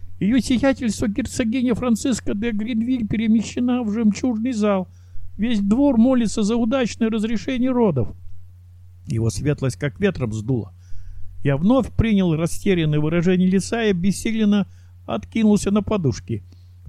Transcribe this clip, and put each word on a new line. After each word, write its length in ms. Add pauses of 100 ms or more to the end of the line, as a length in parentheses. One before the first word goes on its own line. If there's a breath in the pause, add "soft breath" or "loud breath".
(200 soft breath)
"Ее 200
сиятельство 680
герцогиня 680
Франциска 580
де 180
Гринвиль 560
перемещена 760
в 80
жемчужный 600
зал. 340 (500 soft breath)
Весь 220
двор 380
молится 460
за 120
удачное 540
разрешение 600
родов". 420 (920)
Его 240
светлость 480
как 220
ветром 340
сдуло. 400 (680 soft breath)
Я 140
вновь 340
принял 440
растерянное 640
выражение 480
лица 360
и 80
обессиленно 760 (380 soft breath)
откинулся 640
на 140
подушки. 600 (460 soft breath)